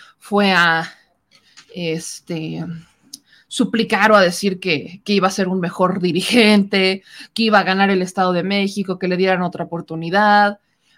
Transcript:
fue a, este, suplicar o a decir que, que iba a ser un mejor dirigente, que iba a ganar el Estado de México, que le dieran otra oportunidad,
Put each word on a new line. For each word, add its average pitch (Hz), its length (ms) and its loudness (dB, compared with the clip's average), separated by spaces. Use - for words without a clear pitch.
fue 202 320 0
a, 170 420 2
este, 165 920 -8
suplicar 214 640 0
o 214 60 8
a 196 40 6
decir 185 380 0
que, 165 460 -6
que 208 80 -2
iba 190 160 2
a - 20 -2
ser 190 160 -2
un 185 140 -2
mejor 175 400 -2
dirigente, 190 1040 2
que 226 100 -2
iba 214 160 4
a 175 40 0
ganar 190 260 2
el 185 120 2
Estado 185 300 -2
de 175 100 0
México, 196 560 -4
que 185 80 -6
le 180 100 -2
dieran 185 260 0
otra 175 220 -6
oportunidad, 190 920 0